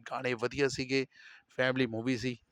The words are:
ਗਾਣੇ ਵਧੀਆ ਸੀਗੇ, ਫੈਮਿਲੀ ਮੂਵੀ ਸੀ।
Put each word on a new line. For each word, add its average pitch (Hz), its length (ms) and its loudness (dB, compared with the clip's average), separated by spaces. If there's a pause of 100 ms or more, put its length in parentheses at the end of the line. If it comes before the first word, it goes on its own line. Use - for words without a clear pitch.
(120)
ਗਾਣੇ 127 220 -2
ਵਧੀਆ 123 340 2
ਸੀਗੇ, 131 380 0 (520)
ਫੈਮਿਲੀ 131 280 4
ਮੂਵੀ 117 320 -2
ਸੀ। 117 200 -4 (140)